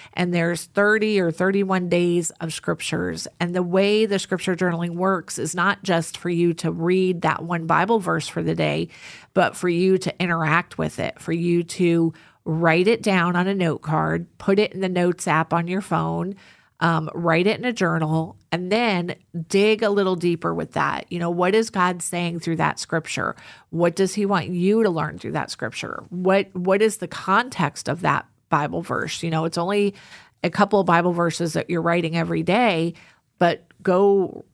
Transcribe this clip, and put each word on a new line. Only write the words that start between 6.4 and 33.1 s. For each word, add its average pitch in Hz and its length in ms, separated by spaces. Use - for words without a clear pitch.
to 165 160
read 180 520
that 160 220
one 170 220
Bible 175 320
verse 170 300
for 165 140
the 160 120
day, 160 360
but 175 240
for 180 140
you 185 260
to - 260
interact 165 540
with 160 220
it, - 200
for - 140
you 170 300
to 170 500
write 165 440
it 226 140
down 180 340
on 180 100
a 196 80
note 175 280
card, 160 440
put 196 200
it 208 140
in 185 80
the 190 80
notes 180 400
app 160 240
on 170 160
your 185 140
phone, 170 520
um, 160 320
write 170 340
it 214 120
in 233 80
a 240 80
journal, 165 640
and 180 220
then 202 420
dig 214 340
a 214 80
little 190 260
deeper 170 380
with 160 180
that. 143 380
You 170 80
know, 170 100
what 180 260
is 220 140
God 180 320
saying 170 400
through 165 160
that 156 220
scripture? - 580
What 170 280
does 190 180
he 208 100
want 190 240
you 185 340
to 214 60
learn 160 300
through - 140
that 151 180
scripture? - 580
What, 190 460
what 190 260
is 214 160
the 175 120
context - 800
of 151 140
that 151 240
Bible 151 320
verse? - 420
You 165 60
know, 160 160
it's 170 140
only 196 360
a 175 60
couple 202 320
of 180 60
Bible 175 260
verses 170 400
that - 160
you're 170 140
writing 170 340
every 165 280
day, 175 500